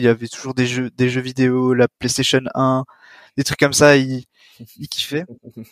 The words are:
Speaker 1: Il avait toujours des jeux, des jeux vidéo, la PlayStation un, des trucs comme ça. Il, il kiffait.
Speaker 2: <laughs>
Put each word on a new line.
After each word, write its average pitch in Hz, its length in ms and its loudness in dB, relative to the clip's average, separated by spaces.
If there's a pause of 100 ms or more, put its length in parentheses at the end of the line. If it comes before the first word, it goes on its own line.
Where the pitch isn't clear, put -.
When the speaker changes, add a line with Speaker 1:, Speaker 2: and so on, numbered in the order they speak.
Speaker 1:
Il 120 60 2
avait 117 200 0
toujours 131 280 -12
des 127 100 0
jeux, 123 320 -4
des 127 120 2
jeux 127 120 -2
vidéo, 127 540 0
la 120 120 4
PlayStation - 540 -2 (140)
un, 131 300 0 (520)
des 139 60 -2
trucs - 160 -6
comme 143 140 2
ça. 147 240 6
Il, 131 280 -2 (520)
il 147 100 -14
kiffait. - 420 -8
Speaker 2:
<laughs> 117 60 -20 (360)